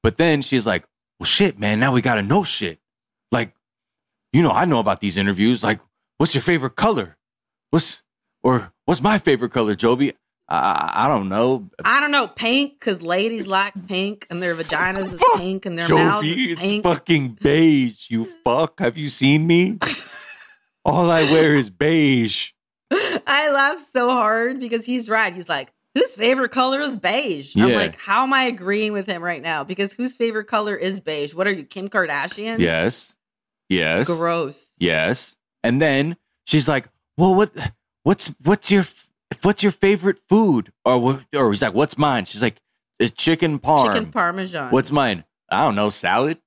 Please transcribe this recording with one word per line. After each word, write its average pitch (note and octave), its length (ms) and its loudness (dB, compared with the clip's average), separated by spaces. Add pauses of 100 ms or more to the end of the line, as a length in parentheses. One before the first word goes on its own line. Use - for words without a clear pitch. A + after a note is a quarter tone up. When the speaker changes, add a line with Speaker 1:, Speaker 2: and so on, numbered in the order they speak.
Speaker 1:
But A2+ 160 0
then D#3+ 240 2
she's B2 240 -2
like, F#2 180 0 (360)
"Well, - 80 -8
shit, G3 320 0
man, G#2 200 0
now C3 140 2
we B2 80 2
gotta A2+ 220 0
know D#3 200 2
shit. F2+ 360 -6 (520)
Like, A#2 220 -2 (800)
you D3+ 100 4
know, D3+ 100 4
I C3 140 2
know C#3+ 140 2
about G2 200 0
these F#2+ 180 -4
interviews. G2+ 460 2
Like, G#2 160 -2 (380)
what's E3 160 0
your C3+ 80 0
favorite C#3+ 340 -2
color? D3+ 420 -2 (520)
What's, - 320 -2 (400)
or A#2 300 0 (140)
what's D3+ 160 0
my G#3 180 2
favorite A#2+ 320 0
color, G#2+ 240 0
Joby? B2 380 2 (340)
I, E2+ 100 -2
I, D#2+ 480 0
I - 20 2
don't G2 220 -2
know." A2 400 0 (160)
Speaker 2:
I A#3+ 140 2
don't D4 120 -2
know, C4+ 160 0
pink, C4+ 520 -4
'cause F#3 220 -4
ladies G3 460 -4
like G3 260 -2 (140)
pink G3 420 -6
and F3 140 -8
their F3 120 -2
vaginas F3+ 580 -4
is F3 60 -12
Speaker 1:
Fuck A#4+ 200 2
Speaker 2:
pink F#3 260 -6
and E3+ 140 -8
their E3+ 80 -4
Speaker 1:
Joby, D#3+ 160 4
Speaker 2:
mouths D#3+ 240 0
is E3+ 100 -2 (140)
Speaker 1:
it's E3 100 -6
Speaker 2:
pink. G#3 220 -2
Speaker 1:
fucking D3 580 0
beige, C#3+ 680 2
you A2+ 160 -2 (180)
fuck. C3+ 360 0
Have B2 180 -2
you D3 120 -6
seen D3 380 2
me? F3+ 340 2
Speaker 2:
<laughs> - 1040 -12
Speaker 1:
All E3+ 240 2
I E3 220 4
wear D#3+ 240 6
is B2 140 2
beige. C3+ 800 0 (420)
Speaker 2:
I D4+ 600 -2
laugh C#4+ 400 0
so B3 180 0
hard A#3+ 500 0
because A#3 260 -6
he's A#3+ 240 -4
right. G#3+ 240 0
He's F3 160 -14
like, C#3 220 -4 (240)
"Whose B4 200 0
favorite B3 360 0
color C4 300 0
is C#4 160 -6
beige?" F#3 580 -4
I'm B3 140 6
Speaker 1:
Yeah. A#3 80 4
Speaker 2:
like, F3+ 220 -2
"How G#3+ 240 0
am C4+ 100 0
I C4 100 4
agreeing G#3+ 500 -2
with G3 140 -6
him F3 160 -6
right E3+ 180 -6
now?" D#3 220 -4
Because F#3 300 -6
whose B3+ 220 -8
favorite A3 300 -2
color G#3 300 -2
is F#3+ 240 -4
beige? D3+ 340 -6
What F#3 140 -2
are G3+ 60 0
you, E3 100 -8
Kim F#3+ 260 -12
Kardashian? F#3 680 -4
Speaker 1:
Yes. E2+ 560 -2 (540)
Yes. F2+ 380 0
Speaker 2:
Gross. E3+ 680 -4
Speaker 1:
Yes. D#2+ 600 -2 (260)
And B2 180 0
then D3+ 360 0 (280)
she's D#3 220 2
like, C#3 220 -2 (280)
"Well, F#3 160 4
what, G#3 180 2 (520)
what's, - 240 0 (160)
what's F#3 260 0
your, G3 120 4
f-, - 260 -8 (340)
what's G3 220 2
your G3 80 4
favorite G3 560 0
food?" F#3 440 2 (120)
Or B2+ 160 4
wha-, C3 200 0 (160)
or C3 160 4
he's G2+ 100 0
like, A2 120 0
"What's C#3 240 0
mine?" C3 280 0
She's G#2+ 160 -8
like, A#2 160 -2 (440)
"Uh, A#2+ 60 2
chicken D#3+ 500 0
parm." D#3 360 2
Speaker 2:
Chicken F3 180 -2
parmesan. F3 600 -4
Speaker 1:
"What's - 200 0
mine?" A#2+ 320 0 (260)
"I G2 140 0
don't B2 120 0
know, G#2 140 0
salad." A#2+ 580 -2